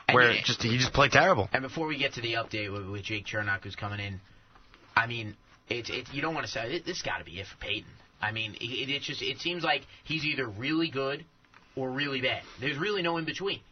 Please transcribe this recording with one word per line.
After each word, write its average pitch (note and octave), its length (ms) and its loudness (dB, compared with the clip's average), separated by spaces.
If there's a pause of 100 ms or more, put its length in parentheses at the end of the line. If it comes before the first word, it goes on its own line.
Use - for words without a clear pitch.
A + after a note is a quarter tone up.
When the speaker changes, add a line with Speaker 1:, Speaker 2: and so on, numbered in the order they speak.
Speaker 1:
And - 80 6
Speaker 2:
where A#2+ 160 10
Speaker 1:
it - 140 2
Speaker 2:
just - 180 0
he A#2 140 4
just B2+ 160 2
played C#3 180 6
terrible. C#3+ 400 6
Speaker 1:
And C3 100 2
before D#3 260 -4
we D3+ 100 -2
get C3+ 160 -2
to B2 80 -6
the A#2 140 -2
update G#2+ 360 -2
with, G2 180 -6
with G2+ 140 -6
Jake G#2+ 220 -4
Chernock, G#2 400 -2
who's G2 100 -8
coming G#2 240 -6
in, G2 220 -6 (760)
I A2+ 120 4
mean, A2+ 280 -6 (340)
it's, A#2+ 200 -2
it, B2+ 240 -4
you C#3+ 80 -4
don't D#3+ 140 -2
wanna B2+ 120 -4
say, A#2 220 -4
"This, E3 160 -4
this F3 160 -6
gotta F2 220 -4
be D#2+ 160 -12
it G2 80 -10
for - 100 -18
Peyton." - 320 -6 (320)
I G#2+ 100 0
mean, A2 300 -6
it, - 40 -4
it, B2+ 240 -6
it C#3 120 -4
just, C#3+ 200 -6
it - 180 -4
seems F3 240 -4
like D3 180 0 (220)
he's D3+ 200 -4
either C3+ 240 -2
really D3 420 0
good C#3 360 -2 (500)
or C3 160 -2
really C3+ 300 -2
bad. C3 220 0 (180)
There's C#3 160 -2
really G3 240 0
no E3+ 160 2
in E3 80 -2
between. D#3+ 340 -4 (120)